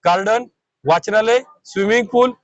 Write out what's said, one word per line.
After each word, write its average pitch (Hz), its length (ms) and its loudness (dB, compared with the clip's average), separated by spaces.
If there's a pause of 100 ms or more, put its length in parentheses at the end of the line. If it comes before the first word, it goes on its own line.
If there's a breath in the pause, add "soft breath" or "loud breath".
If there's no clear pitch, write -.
गार्डन, 196 400 0 (440)
वाचनालय, 214 500 0 (260)
स्विमिंग 208 400 -2
पूल 247 280 0 (120)